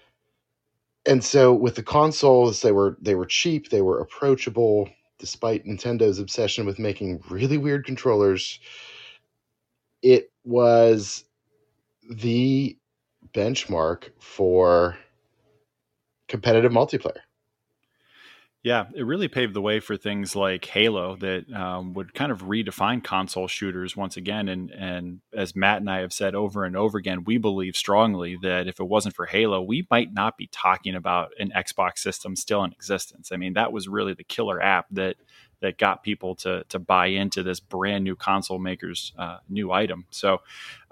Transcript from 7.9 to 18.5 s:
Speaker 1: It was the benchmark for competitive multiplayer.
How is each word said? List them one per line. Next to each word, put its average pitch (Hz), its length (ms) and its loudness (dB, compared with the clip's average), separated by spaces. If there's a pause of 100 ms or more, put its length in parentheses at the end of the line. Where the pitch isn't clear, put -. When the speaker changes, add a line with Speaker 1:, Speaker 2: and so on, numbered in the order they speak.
Speaker 1:
It 127 280 6 (140)
was 117 800 4 (840)
the 123 720 0 (560)
benchmark 92 760 -2 (100)
for 90 760 4 (1300)
competitive 117 440 4
multiplayer. - 480 0 (1400)